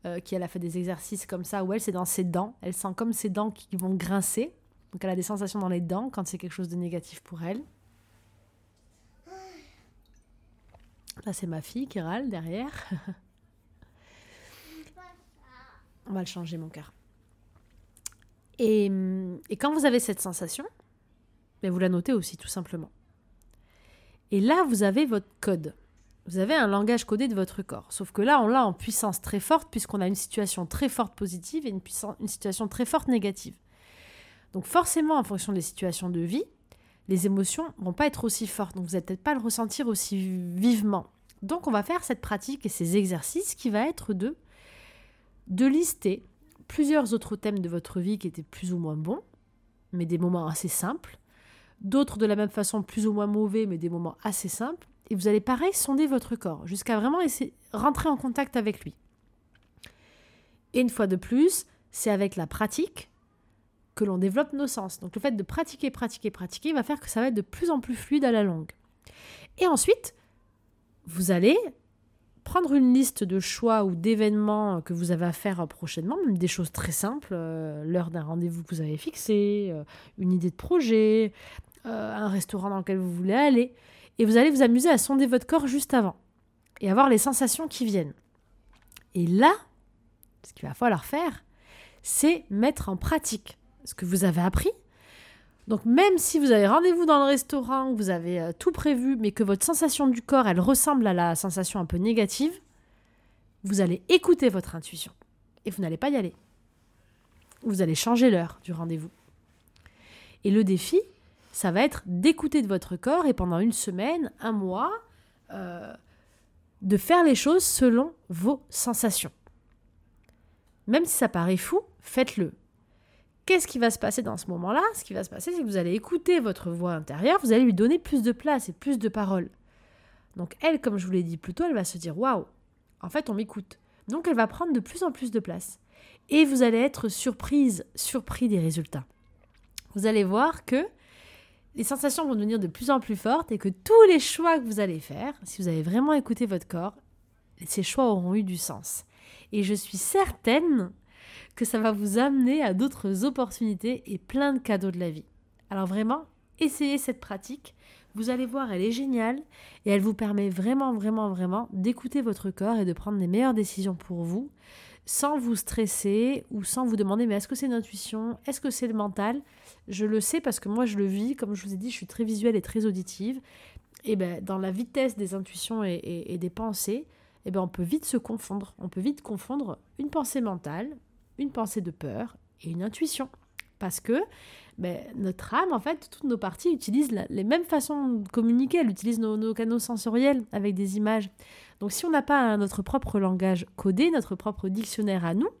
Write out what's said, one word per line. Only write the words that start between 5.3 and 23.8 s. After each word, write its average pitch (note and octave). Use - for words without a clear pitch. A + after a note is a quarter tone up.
dans F#3
les F3
dents F#3
quand G3
c'est F#3
quelque F3
chose F3+
de F3
négatif F3
pour E3
elle. G3
Là, G3
c'est F3+
ma D#3+
fille B3+
qui G3
râle G#3+
derrière. F#3+
<laughs> F#3
On G#3+
va F#3+
le F3+
changer, E3+
mon D#3+
cœur. D3+
Et, G#3+
et G#3+
quand D4
vous D4+
avez B3
cette A3+
sensation, F#3
ben, F#3
vous F3+
la F#3
notez F3+
aussi, F3
tout -
simplement. E3